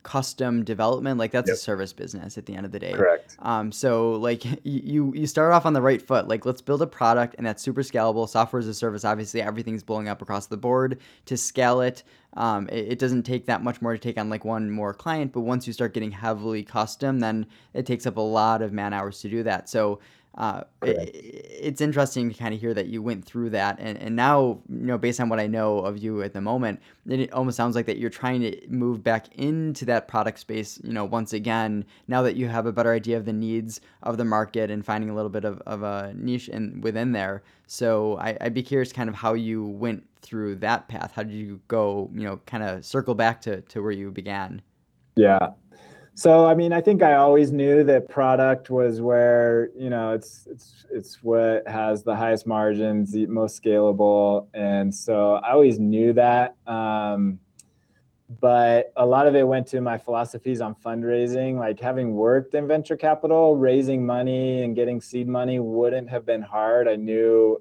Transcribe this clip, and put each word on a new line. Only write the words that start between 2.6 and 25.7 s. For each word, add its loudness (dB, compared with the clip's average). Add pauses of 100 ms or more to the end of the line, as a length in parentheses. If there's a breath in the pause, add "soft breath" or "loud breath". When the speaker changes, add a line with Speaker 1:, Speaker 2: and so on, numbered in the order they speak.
Speaker 1:
of -12
the -8
day. -8
Speaker 2:
Correct. 0
Speaker 1:
Um, -4
so, 0
like, -2
<laughs> -
y-, -6
you, -2
you -4
start 4
off 6
on 2
the 2
right 2
foot. 0
Like, -2
let's -4
build -2
a -2
product, 0
and -6
that's -6
super -4
scalable. 0
Software 0
as -4
a -8
service, -4
obviously, -2
everything's -6
blowing -6
up -8
across -8
the -10
board. 0 (240 soft breath)
To -6
scale 2
it, -2 (340 soft breath)
um, -2
it, -6
it -6
doesn't 0
take -4
that -2
much -4
more -2
to -8
take -6
on, -4
like, -6
one -4
more -4
client, -6
but -4
once -2
you -8
start -4
getting -6
heavily -4
custom, -2
then -2 (260 soft breath)
it -6
takes -4
up -6
a -2
lot 2
of -4
man -4
hours -6
to -10
do -4
that. -4
So, 0 (360 soft breath)
uh, -6 (180)
it, 0
Speaker 2:
Correct. -8
Speaker 1:
it's -10
interesting 0
to -8
kinda -6
hear -4
that -4
you -8
went -6
through -6
that. -2
And, -8
and -6
now, 2 (100)
you -8
know, -2
based -2
on 0
what 0
I 0
know 0